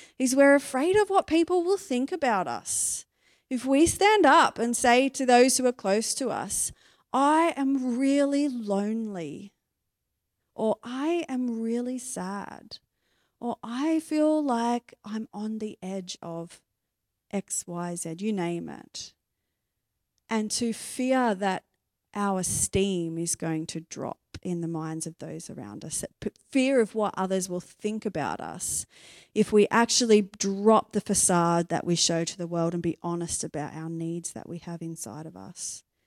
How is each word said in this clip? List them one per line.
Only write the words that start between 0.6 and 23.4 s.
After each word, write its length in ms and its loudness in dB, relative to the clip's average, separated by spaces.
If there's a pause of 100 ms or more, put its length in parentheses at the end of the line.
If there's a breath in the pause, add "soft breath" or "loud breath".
of 140 4
what 160 2
people 360 2
will 140 0
think 340 -2
about 380 0
us. 560 -4 (460)
If 160 -4
we 200 6
stand 380 4
up 340 6
and 160 0
say 360 4
to 160 -4
those 320 6
who 80 2
are 60 2
close 420 0
to 160 -4
us, 420 -4 (400 soft breath)
"I 440 4
am 420 0
really 500 2
lonely," 1040 -4 (1000)
or 280 -2
"I 460 -2
am 320 -4
really 380 -2
sad," 800 -10 (600)
or 240 -6
"I 380 -2
feel 420 2
like 520 -2 (100)
I'm 280 -8
on 260 -6
the 240 -10
edge 400 -8
of 400 -10 (680)
X, 360 -6
Y, 300 -6
Z," 220 -8
you 140 -2
name 380 -2
it. 420 -16 (1160)
And 220 -2
to 200 -2
fear 600 0
that 300 -2 (500)
our 260 0
esteem 760 -2
is 180 -4
going 300 -4